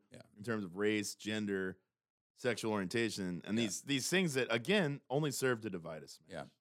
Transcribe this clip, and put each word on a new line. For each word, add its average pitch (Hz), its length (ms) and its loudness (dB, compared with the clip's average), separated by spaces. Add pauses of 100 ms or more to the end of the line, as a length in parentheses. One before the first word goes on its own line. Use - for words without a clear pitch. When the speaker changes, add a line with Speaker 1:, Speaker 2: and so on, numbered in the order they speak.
(120)
Speaker 1:
Yeah. - 100 -18 (160)
Speaker 2:
in 101 60 -16
terms 107 200 -2
of 87 140 -8
race, 104 380 2
gender, 101 600 -2 (600)
sexual 113 340 0
orientation, 98 720 0
and 104 140 -2
Speaker 1:
Yeah. 117 80 2
Speaker 2:
these, - 160 -4
these 135 280 0
things 175 260 2
that, 123 160 4
again, 143 580 2
only 147 220 2
serve 123 300 2
to 110 80 -4
divide 82 340 -6
us. - 240 -18
Speaker 1:
Yeah. 78 180 -10 (160)